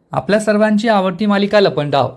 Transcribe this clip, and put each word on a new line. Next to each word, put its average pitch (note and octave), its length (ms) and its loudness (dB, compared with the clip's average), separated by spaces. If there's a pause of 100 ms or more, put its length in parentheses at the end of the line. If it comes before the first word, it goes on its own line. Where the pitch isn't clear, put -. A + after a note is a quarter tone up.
(120)
आपल्या F#3+ 280 -2
सर्वांची G#3+ 480 0
आवडती F#3+ 380 0
मालिका G3+ 340 2
लपंडाव D3 580 0